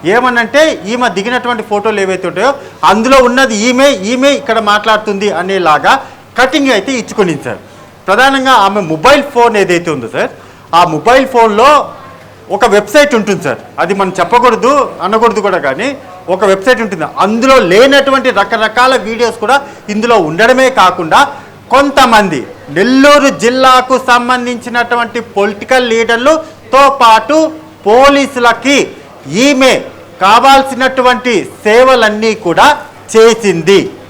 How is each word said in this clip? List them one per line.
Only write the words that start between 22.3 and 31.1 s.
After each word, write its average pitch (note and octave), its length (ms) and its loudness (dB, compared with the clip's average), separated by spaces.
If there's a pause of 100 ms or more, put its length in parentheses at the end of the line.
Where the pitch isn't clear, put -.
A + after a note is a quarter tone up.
నెల్లూరు C4+ 600 2 (140)
జిల్లాకు B3+ 540 2
సంబంధించినటువంటి A#3+ 1200 -2
పొలిటికల్ A3 680 -2
లీడర్లతో A#3+ 960 0 (180)
పాటు D4 500 2 (340)
పోలీసులకి C4 920 2 (540)
ఈమె C4 420 2 (480)
కావాల్సినటువంటి B3+ 1120 2 (300)